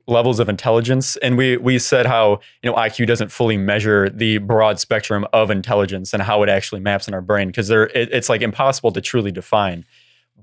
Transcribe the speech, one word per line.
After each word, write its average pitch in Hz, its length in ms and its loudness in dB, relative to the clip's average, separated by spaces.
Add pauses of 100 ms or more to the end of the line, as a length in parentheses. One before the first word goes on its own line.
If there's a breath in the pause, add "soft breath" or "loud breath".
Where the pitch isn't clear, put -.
levels 120 320 2
of 107 100 0
intelligence, 117 680 0
and 127 200 0
we, 127 200 2
we 123 220 0
said 123 280 2
how, 110 320 2 (240 soft breath)
you 120 60 -2
know, 107 60 -2
I 110 140 0
Q 117 160 -4
doesn't 110 260 0
fully 113 260 0
measure 101 520 2
the 107 300 -2
broad 107 400 2
spectrum 104 540 -4
of 110 180 4
intelligence 98 640 -2
and 101 100 -2
how 104 200 0
it 101 60 2
actually 98 320 -2
maps 101 260 -2
in 101 80 -8
our 92 60 -8
brain, 98 300 0
'cause 98 160 -4
there, 110 200 4
it, 120 240 -2
it's, 127 180 -2
like, 110 120 0
impossible 123 500 0
to 104 100 -4
truly 104 300 -4
define. 90 540 -2 (580 soft breath)